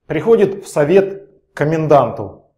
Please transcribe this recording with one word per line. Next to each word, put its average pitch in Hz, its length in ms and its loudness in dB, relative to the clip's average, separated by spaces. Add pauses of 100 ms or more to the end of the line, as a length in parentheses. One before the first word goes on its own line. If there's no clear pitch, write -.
Приходит 208 580 0
в - 40 -20
совет 180 600 0 (240)
к - 40 -20
коменданту. 143 840 0 (160)